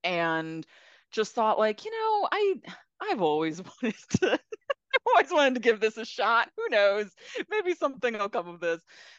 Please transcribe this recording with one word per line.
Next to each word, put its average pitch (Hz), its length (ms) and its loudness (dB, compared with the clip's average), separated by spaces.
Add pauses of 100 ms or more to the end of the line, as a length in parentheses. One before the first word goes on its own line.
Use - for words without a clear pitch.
and 160 600 -2 (460)
just 214 220 -4
thought, 220 260 2
like, 320 260 0
"You 440 60 -8
know, 440 400 0
I, 392 240 0 (460)
I've 381 200 -4
always 160 400 0
<laughs> - 20 -14
wanted - 320 -6 (260)
to, - 120 2
I've - 760 -4
always 359 240 4
wanted 277 240 4
to 240 60 -4
give 226 180 2
this 220 180 0
a 226 80 -6
shot. 226 520 0
Who 453 120 -4
knows? 202 420 2 (380)
Maybe 370 260 -2
something 254 420 -4
will 208 120 -4
come 175 180 -4
of 175 120 -14
this." 165 240 -2 (360)